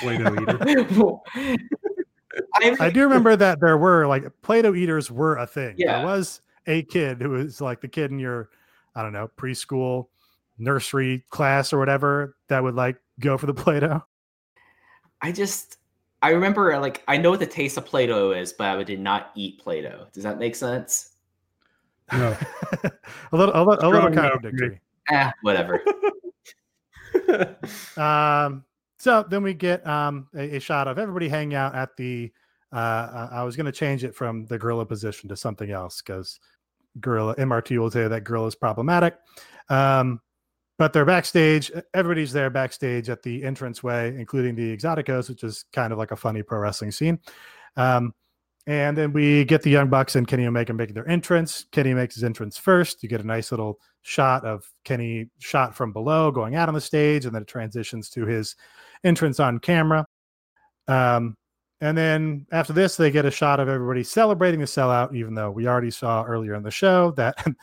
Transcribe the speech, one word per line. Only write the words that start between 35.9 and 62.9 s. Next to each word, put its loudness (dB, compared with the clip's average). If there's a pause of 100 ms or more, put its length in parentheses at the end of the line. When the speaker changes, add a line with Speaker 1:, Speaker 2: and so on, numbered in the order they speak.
Speaker 3:
'cause -12 (600)
gorilla, -2
M 0
R 0
T -2
will 0
tell 0
you 0
that -6
gorilla -4
is -6
problematic. 0 (520)
Um, 2 (580)
but 4
they're 6
backstage. 4
E-, -10 (120)
everybody's 0
there 0
backstage -4
at -8
the -8
entranceway, -6
including -4
the -4
Exoticos, -4
which -14
is -10
kind -2
of -6
like -6
a -10
funny -4
pro -6
wrestling -4
scene. -2 (580)
Um, 2 (520)
and 0
then -2
we 4
get 4
the 4
Young 6
Bucks 2
and 2
Kenny 0
Omega -2
making -6
their -10
entrance. 0
Kenny 2
makes -2
his -6
entrance -6
first. 2
You -10
get -4
a -8
nice -4
little -4 (220)
shot 2
of -8 (120)
Kenny -6 (100)
shot 0
from -4
below 0
going -4
out 0
on -2
the -4
stage, 0
and -6
then -6
it -18
transitions -10
to -6
his -4 (480)
entrance 2
on 2
camera. 2 (800)
Um, 2 (440)
and 0
then 0
after -2
this, 2